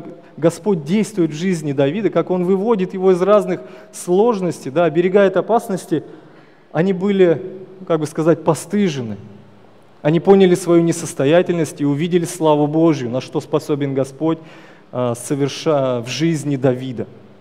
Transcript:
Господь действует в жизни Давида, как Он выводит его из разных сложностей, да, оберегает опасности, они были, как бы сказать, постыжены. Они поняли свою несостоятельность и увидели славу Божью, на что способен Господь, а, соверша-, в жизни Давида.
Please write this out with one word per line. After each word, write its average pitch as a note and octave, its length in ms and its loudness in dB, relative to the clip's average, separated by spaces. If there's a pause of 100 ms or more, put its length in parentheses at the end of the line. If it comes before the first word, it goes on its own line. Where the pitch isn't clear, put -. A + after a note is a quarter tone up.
(380)
Господь E3 460 0
действует E3+ 480 0
в - 20 -10
жизни D#3+ 380 -2
Давида, D3 360 0
как E3 220 -2
Он F3+ 140 0
выводит F#3+ 500 0
его F#3+ 180 4
из F3 80 2
разных F#3 400 2 (320)
сложностей, F#3 760 0
да, E3+ 160 2
оберегает F#3 500 2
опасности, F#3+ 680 -2 (720)
они F#3 220 0
были, F3+ 480 2 (440)
как D#3+ 140 0
бы D3+ 60 -4
сказать, D#3 360 2
постыжены. C#3+ 760 -2 (840)
Они D#3 180 2
поняли F#3+ 360 6
свою E3+ 280 2
несостоятельность E3 1000 0
и - 20 -2
увидели E3 400 0
славу D3+ 420 0
Божью, D3 440 0
на B2+ 100 -4
что C#3+ 220 -6
способен C#3+ 500 -4
Господь, C#3 460 -4 (540)
а, B2 220 -2
соверша-, C3+ 840 -2
в A2+ 80 -10
жизни C#3+ 480 -2
Давида. B2+ 500 -2 (340)